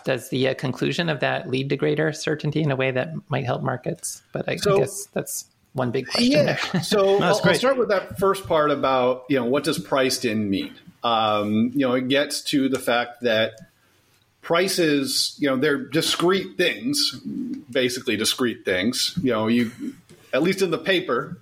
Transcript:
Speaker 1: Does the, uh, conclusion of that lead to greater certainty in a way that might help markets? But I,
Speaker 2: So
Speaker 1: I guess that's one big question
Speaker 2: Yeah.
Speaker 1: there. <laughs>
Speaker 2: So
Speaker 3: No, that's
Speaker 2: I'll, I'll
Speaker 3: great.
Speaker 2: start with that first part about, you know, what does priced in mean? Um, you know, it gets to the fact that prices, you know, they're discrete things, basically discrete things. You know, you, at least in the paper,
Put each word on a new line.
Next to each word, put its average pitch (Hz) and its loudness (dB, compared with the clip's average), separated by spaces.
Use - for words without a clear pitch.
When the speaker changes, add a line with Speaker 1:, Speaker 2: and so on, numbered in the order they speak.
Speaker 1:
Does 131 -4
the, 131 0
uh, 131 0
conclusion 143 -2
of 147 -2
that 131 -2
lead 135 -2
to 143 -2
greater 151 0
certainty 151 -2
in 147 0
a 131 -2
way 131 0
that 127 -2
might 135 -2
help 139 -2
markets? - -6
But - -6
I, - -2
Speaker 2:
So 202 2
Speaker 1:
I 190 4
guess - -4
that's - -8
one 127 -2
big 127 -4
question 240 2
Speaker 2:
Yeah. 285 4
Speaker 1:
there. - -
<laughs> 185 0
Speaker 2:
So 214 0
Speaker 3:
No, 196 4
that's - 2
Speaker 2:
I'll, 180 4
I'll - -2
Speaker 3:
great. 180 6
Speaker 2:
start 262 2
with 214 2
that 185 -2
first 190 2
part 151 4
about, 127 2
you 139 4
know, 120 2
what 143 2
does 156 0
priced 131 0
in 107 0
mean? 95 -2
Um, 110 2
you 135 2
know, 123 2
it 127 0
gets 143 0
to 135 2
the 127 -2
fact 120 -2
that 113 2
prices, 165 0
you 147 0
know, 135 2
they're 143 2
discrete 165 0
things, 143 -2
basically 120 0
discrete 110 -2
things. 98 0
You 131 2
know, 110 0
you, 117 2
at 131 0
least 190 0
in 180 2
the 156 2
paper, 151 -2